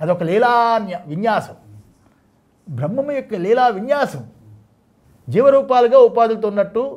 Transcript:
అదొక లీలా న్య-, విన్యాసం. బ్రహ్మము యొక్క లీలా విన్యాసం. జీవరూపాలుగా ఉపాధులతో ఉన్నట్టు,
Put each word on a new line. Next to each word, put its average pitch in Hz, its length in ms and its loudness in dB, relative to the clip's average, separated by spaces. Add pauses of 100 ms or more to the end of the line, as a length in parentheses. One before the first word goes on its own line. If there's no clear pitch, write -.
అదొక 170 220 -2
లీలా 233 540 2
న్య-, 185 300 -8
విన్యాసం. 190 480 -4 (1120)
బ్రహ్మము 196 440 -6
యొక్క 262 220 -8
లీలా 220 340 2
విన్యాసం. 233 560 -2 (1080)
జీవరూపాలుగా 247 680 4
ఉపాధులతో 226 500 2
ఉన్నట్టు, 202 360 -4 (140)